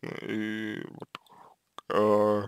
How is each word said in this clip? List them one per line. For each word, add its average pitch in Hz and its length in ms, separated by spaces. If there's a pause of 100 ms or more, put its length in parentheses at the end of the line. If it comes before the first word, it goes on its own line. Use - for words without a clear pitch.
и 107 880
вот, - 200 (800)
э, 104 580